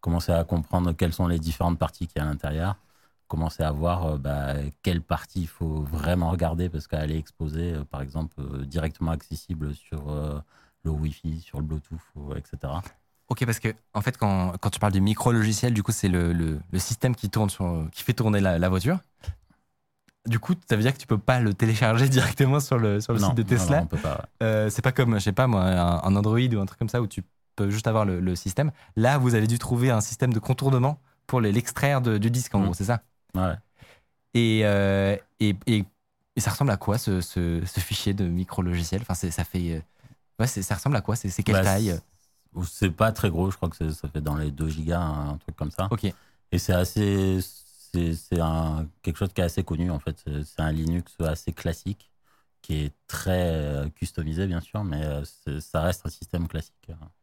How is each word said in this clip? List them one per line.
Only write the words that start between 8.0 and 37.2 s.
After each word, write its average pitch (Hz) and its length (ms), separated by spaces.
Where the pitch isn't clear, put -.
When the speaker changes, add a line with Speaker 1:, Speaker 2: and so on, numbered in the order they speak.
Speaker 1:
exemple, 76 400
euh, 69 240
directement 78 480
accessible 78 600
sur, 73 380
euh, 73 300
le 80 60
Wi-Fi, 78 500
sur - 200
le 76 40
Bluetooth, 78 360
ou, 71 180
et 69 160
cetera. 73 320
Speaker 2:
Ok, 123 180
parce 113 140
que 110 120
en 104 60
fait, 120 180
quand, 95 420
quand 101 100
tu - 100
parles 104 120
du 95 80
micro-logiciel, 110 720
du 104 120
coup, 120 80
c'est - 160
le, 87 240
le, 80 280
le 92 80
système 123 340
qui 101 160
tourne 107 200
sur, 85 420
qui - 100
fait 117 120
tourner 107 260
la, 92 180
la 90 100
voiture. 98 300
Du 113 140
coup, - 140
ça 120 60
veut 107 80
dire 127 100
que 135 60
tu - 80
peux 110 120
pas 127 200
le 107 160
télécharger 113 540
<laughs> 131 100
directement 139 400
sur 135 200
le, 104 220
sur 113 120
le 110 80
Speaker 1:
Non, 98 80
Speaker 2:
site 117 80
de 117 60
Speaker 1:
non, 98 60
Speaker 2:
Tesla. 113 280
Speaker 1:
non, 156 80
on - 20
peut 107 100
pas, 73 200
ouais. - 80
Speaker 2:
Euh, 107 280
c'est 110 120
pas 131 80
comme, 120 240
je 101 60
sais 98 120
pas 131 140
moi, 104 160
un, 87 400
un 95 140
Android 107 220
ou 120 220
un 98 60
truc - 140
comme 113 80
ça 120 120
où 113 60
tu 95 160
peux 101 160
juste 107 160
avoir 110 180
le, 92 140
le 92 160
système. 143 380
Là, 123 220
vous 123 180
avez 107 100
dû 117 140
trouver 123 300
un 113 100
système 123 320
de 110 80
contournement 135 580
pour 127 120
les, 104 120
l'extraire 135 480
de, 113 180
du 113 120
disque, 123 260
en 98 40
Speaker 1:
Mm. 95 40
Speaker 2:
gros, 87 100
c'est 98 100
ça ? 113 180
Speaker 1:
Ouais. 92 180
Speaker 2:
Et, 113 300
euh, 98 520
et, 104 160
et, 107 180
et 123 60
ça 110 100
ressemble 139 220
à 95 40
quoi, 101 220
ce, 92 220